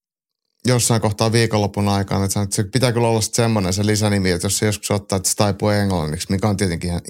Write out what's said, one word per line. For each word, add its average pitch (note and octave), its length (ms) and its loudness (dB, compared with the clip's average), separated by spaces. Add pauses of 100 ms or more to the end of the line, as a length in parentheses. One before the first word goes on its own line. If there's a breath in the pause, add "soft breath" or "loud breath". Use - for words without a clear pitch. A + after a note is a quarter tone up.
(680)
jossain A#2 340 2
kohtaa A2 300 0
viikonlopun G#2+ 580 2
aikana, G2 360 0
että F#2+ 80 -4
sanoi, G#2 100 -2
että G2 120 -4
se A2 80 0
pitää B2 280 0
kyllä A#2 160 2
olla A2+ 140 2
sit - 120 -6
semmonen G#2+ 400 0
se G2+ 120 0
lisänimi, G2+ 460 2
että E2+ 140 -2
jos G2 120 -2
se - 80 0
joskus G#2+ 260 -4
ottaa, G#2 260 -2
että F#2+ 120 -2
se - 60 -2
taipuu G#2 340 0
englanniksi, F2+ 600 0
mikä F#2+ 160 0
on G2+ 100 0
tietenkin F2+ 320 -2
ihan, E2+ 200 -2